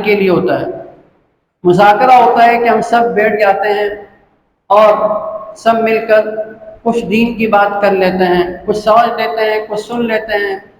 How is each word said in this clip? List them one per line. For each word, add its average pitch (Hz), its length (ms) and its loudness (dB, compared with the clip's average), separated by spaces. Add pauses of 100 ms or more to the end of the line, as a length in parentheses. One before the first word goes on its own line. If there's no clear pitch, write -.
کے 208 100 2
لیے 196 160 0
ہوتا 165 300 0
ہے۔ 170 60 -6 (1000)
مذاکرہ 208 480 4
ہوتا 240 340 6
ہے 233 120 2
کہ 233 100 0
ہم 226 120 2
سب 233 220 0 (120)
بیٹھ 208 260 0
جاتے 196 280 0
ہیں 208 200 -2 (800)
اور 214 220 4 (680)
سب 226 180 0
مل 220 320 -2
کر 214 200 2 (560)
کچھ 233 220 -2
دین 226 300 -2
کی 220 120 -4
بات 202 360 0
کر 202 80 2
لیتے 185 340 0
ہیں، 175 420 -2
کچھ 208 100 -2
سمجھ 233 440 0
لیتے 220 300 -4
ہیں، 214 180 -4
کچھ 214 120 -6
سن 240 240 -6
لیتے 220 280 -4
ہیں، 202 260 -4 (220)